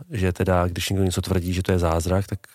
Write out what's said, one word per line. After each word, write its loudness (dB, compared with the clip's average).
že 0
teda, 2
když -4
někdo 2
něco 0
tvrdí, 0
že -2
to 0
je 4
zázrak, 0
tak -8